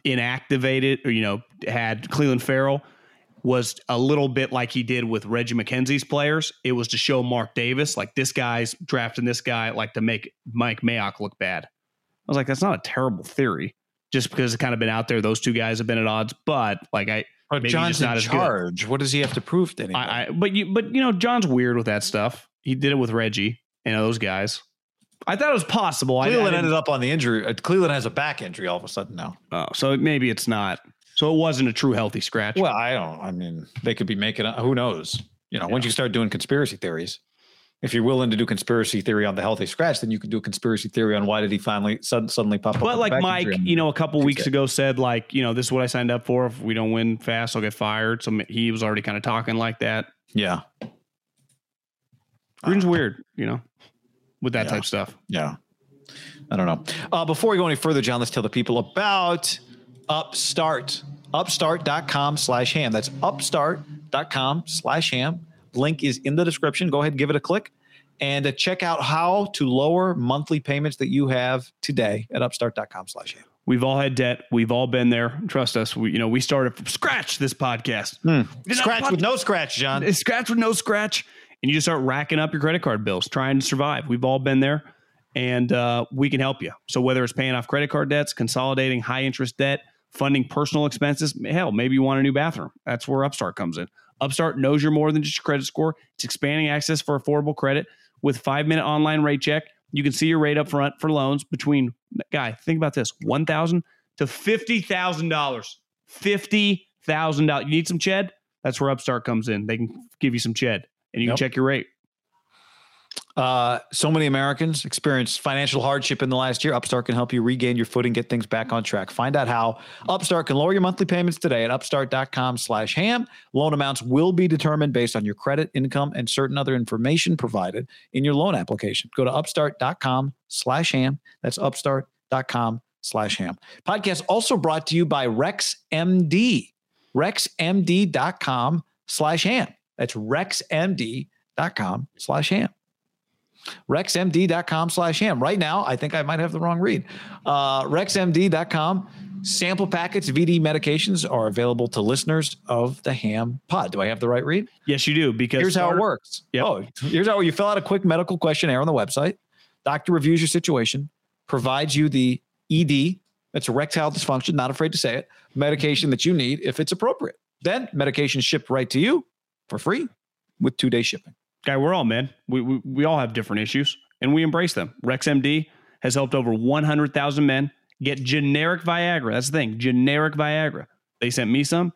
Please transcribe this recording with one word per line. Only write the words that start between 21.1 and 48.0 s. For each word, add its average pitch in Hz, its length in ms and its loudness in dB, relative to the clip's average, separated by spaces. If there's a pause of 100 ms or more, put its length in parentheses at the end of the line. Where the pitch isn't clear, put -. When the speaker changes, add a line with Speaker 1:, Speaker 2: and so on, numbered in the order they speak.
Speaker 1:
John's 226 340 2
weird 123 300 2
with 113 100 0
that 104 160 0
stuff. - 460 -4 (140)
He 131 120 -2
did 139 160 2
it 139 60 2
with 120 140 2
Reggie 113 500 0 (240)
and 113 100 0
those 110 240 2
guys. 98 440 -2 (640)
I 190 80 0
thought 294 140 2
it 277 40 2
was 202 100 0
possible. 143 540 0
I, 131 60 2
I - 60 2
Speaker 2:
Cleveland 233 180 4
Speaker 1:
didn't 175 100 2
Speaker 2:
ended 165 160 2
up 160 140 0
on 135 120 0
the 123 100 0
injury. 123 360 0
Uh, 117 80 -2
Cleveland 175 380 2
has 135 120 -2
a 113 60 -4
back 147 320 -4
injury 92 240 -8
all 87 100 -2
of 87 80 -10
a 95 40 -14
sudden - 260 -8
now. 87 220 -10 (160)
Speaker 1:
Oh, 82 220 -4
so 135 220 0
maybe 135 320 2
it's - 200 -2
not. 104 320 -2 (360)
So 156 180 2
it - 20 4
wasn't 147 320 2
a 113 40 0
true 135 220 2
healthy 107 260 -2
scratch. 107 340 -2
Speaker 2:
Well, 180 180 2
I 117 200 0
don't, 82 280 -4
I 92 120 -8
mean, 85 340 -8 (160)
they 120 100 0
could 107 140 -4
be 107 80 -2
making 104 320 -2
up, 117 140 -4
who 127 160 2
knows? 101 440 -2 (300)
You - 80 -6
know, 90 80 -4
once 120 160 0
Speaker 1:
Yeah. 120 60 -2
Speaker 2:
you - 20 -2
start 120 220 -2
doing 113 180 0
conspiracy 139 460 -2
theories, 85 420 -8 (640)
if 127 100 -4
you're 117 120 2
willing 127 260 4
to 110 60 2
do 113 100 2
conspiracy 110 540 0
theory 104 260 2
on 95 80 -2
the 98 80 -2
healthy 101 240 -2
scratch, 160 340 0
then 110 120 -2
you 104 80 -2
can 107 100 -10
do 113 60 -2
a 107 40 -4
conspiracy 107 480 -2
theory 107 280 2
on 101 100 2
why 107 140 2
did 104 100 0
he 101 80 0
finally 107 440 0
sud-, 117 280 0
suddenly 104 260 0
pop 107 200 -2
up - 60 -2
Speaker 1:
But - 40 4
Speaker 2:
with 240 80 0
a 226 60 0
Speaker 1:
like 214 100 2
Speaker 2:
back 175 120 2
Speaker 1:
Mike, 185 240 0
Speaker 2:
injury 196 100 -2
on 185 100 0
Speaker 1:
you 170 80 4
know, 160 140 4
a 147 40 2
couple 151 300 0
weeks 139 220 2
Speaker 2:
Tuesday. 139 60 0
Speaker 1:
ago 139 160 4
said, 135 340 0
like, 120 340 0
you 131 80 2
know, 117 100 2
"This 120 140 0
is - 60 -4
what 131 100 2
I 127 40 0
signed 120 260 0
up 120 120 -2
for. 123 220 2
If 120 160 -8
we 110 100 -2
don't 110 200 0
win 113 260 2
fast, 113 380 -2
I'll 110 60 0
get 107 120 -2
fired." 110 480 -2